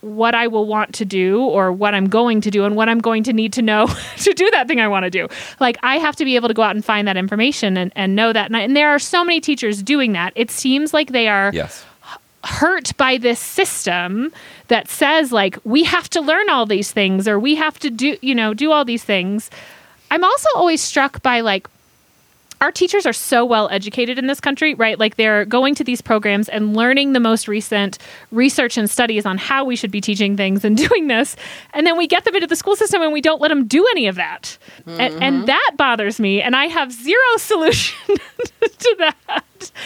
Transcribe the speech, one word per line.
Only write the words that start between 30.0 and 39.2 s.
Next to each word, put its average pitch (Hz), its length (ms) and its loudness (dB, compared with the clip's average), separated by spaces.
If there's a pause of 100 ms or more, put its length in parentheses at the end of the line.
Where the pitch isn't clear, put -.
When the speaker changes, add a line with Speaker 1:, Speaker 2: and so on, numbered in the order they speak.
Speaker 1:
things 196 260 0
and 214 140 2
<laughs> 320 100 2
doing 349 200 2
this. 247 280 0 (380)
And 302 120 0
then 330 120 2
we 349 100 0
get 359 160 2
them 392 120 0
into 339 120 0
the 330 80 -2
school 403 220 0
system 403 240 2
and 311 100 0
we 302 80 -2
don't 311 220 2
let 302 80 4
them 277 180 2
do 311 240 4
any 277 160 0
of 185 80 -2
that. 170 420 -8 (300)
A-, 165 40 -12
and 170 300 -2
Speaker 3:
Mm-hmm. 262 260 0
Speaker 1:
that 415 300 2
bothers 262 440 0
me. 202 200 2
And 240 140 0
I 277 120 2
have 294 260 -4
zero 277 340 0
<laughs> 466 100 2
solution - 600 0 (100)
<laughs> 403 80 2 (460)
to 453 380 0
that. - 720 -4 (140)